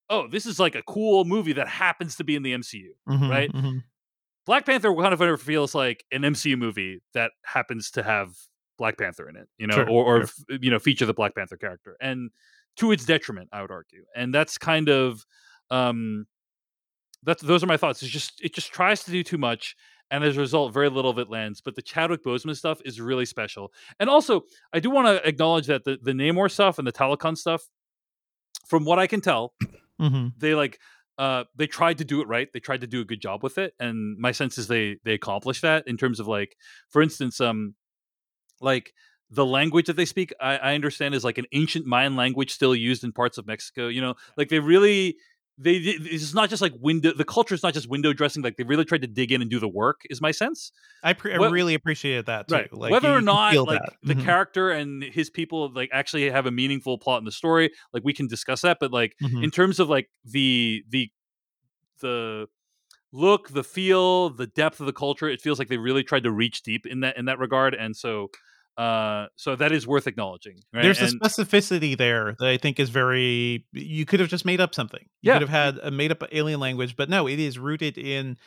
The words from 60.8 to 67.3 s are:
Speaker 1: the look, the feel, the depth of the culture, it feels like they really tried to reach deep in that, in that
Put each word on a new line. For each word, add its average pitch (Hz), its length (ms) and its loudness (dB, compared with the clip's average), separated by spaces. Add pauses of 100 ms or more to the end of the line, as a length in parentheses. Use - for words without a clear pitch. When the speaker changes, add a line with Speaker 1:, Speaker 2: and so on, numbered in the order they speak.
Speaker 1:
the 113 460 -6 (640)
look, 190 360 2
the 135 160 -4
feel, 185 640 2
the 127 160 -8
depth 156 340 -2
of 143 60 -6
the 139 60 -4
culture, 143 360 -4
it 127 120 -4
feels 147 180 -2
like 127 100 -6
they 120 100 -2
really 127 260 0
tried 135 200 0
to 117 60 2
reach 113 320 -2
deep 107 240 -6
in 127 140 -6
that, 131 160 -2
in 123 100 -6
that 131 120 -2